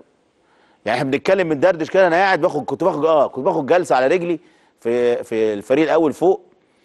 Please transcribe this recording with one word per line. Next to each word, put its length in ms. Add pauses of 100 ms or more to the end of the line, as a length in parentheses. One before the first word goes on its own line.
(840)
يعني 120
احنا 140
بنتكلم، 380
بندردش 400
كده، 180
انا 80
قاعد 260
باخد، 240
كنت 180
باخد، 220
اه، 220
كنت 180
باخد 200
جلسه 300
على 120
رجلي 320 (400)
في، 440
في 300
الفريق 300
الاول 300
فوق، 280 (440)